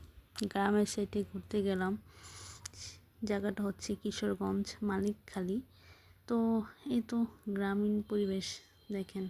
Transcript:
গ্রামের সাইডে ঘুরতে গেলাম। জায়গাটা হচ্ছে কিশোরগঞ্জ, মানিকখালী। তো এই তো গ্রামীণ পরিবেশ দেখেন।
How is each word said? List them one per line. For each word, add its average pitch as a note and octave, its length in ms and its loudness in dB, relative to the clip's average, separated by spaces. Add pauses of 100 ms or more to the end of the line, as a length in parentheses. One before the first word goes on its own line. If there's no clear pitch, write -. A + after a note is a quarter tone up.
(440)
গ্রামের G3+ 440 4
সাইডে G3+ 360 -2
ঘুরতে F#3+ 380 -4
গেলাম। F#3+ 320 2 (1300)
জায়গাটা G3+ 400 0
হচ্ছে - 320 -4
কিশোরগঞ্জ, G3 680 -2 (160)
মানিকখালী। G3 760 -2 (720)
তো A#3+ 100 2 (520)
এই A#3+ 200 4
তো A#3 80 0 (320)
গ্রামীণ G3+ 460 2 (140)
পরিবেশ F#3+ 380 2 (420)
দেখেন। F#3+ 400 -4